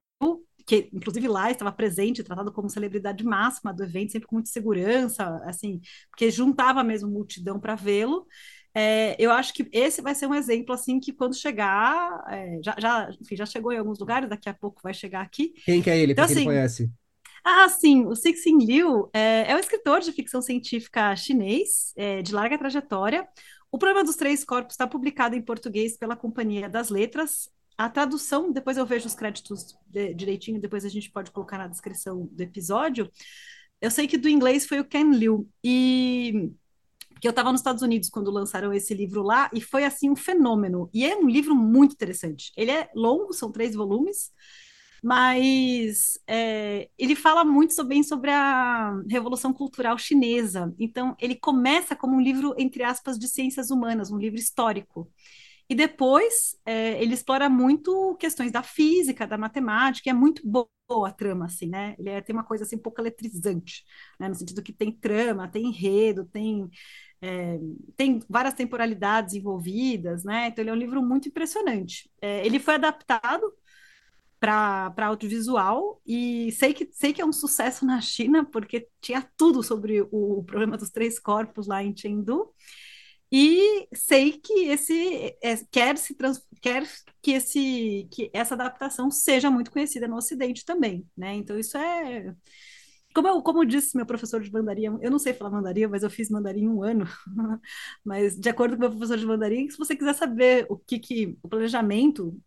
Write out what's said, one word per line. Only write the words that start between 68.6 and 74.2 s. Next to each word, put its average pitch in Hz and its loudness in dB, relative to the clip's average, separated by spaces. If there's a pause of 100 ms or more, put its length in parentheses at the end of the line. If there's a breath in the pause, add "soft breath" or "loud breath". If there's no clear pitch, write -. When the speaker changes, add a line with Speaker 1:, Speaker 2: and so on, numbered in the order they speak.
Speaker 1:
envolvidas, 190 -4
né? 226 -2
Então, 226 -6
ele 220 -4
é - -4
um 226 -2
livro 247 -2
muito 262 0
impressionante. 320 -6 (100)
É, 202 -4
ele 233 2
foi 302 2
adaptado 302 -2 (840 soft breath)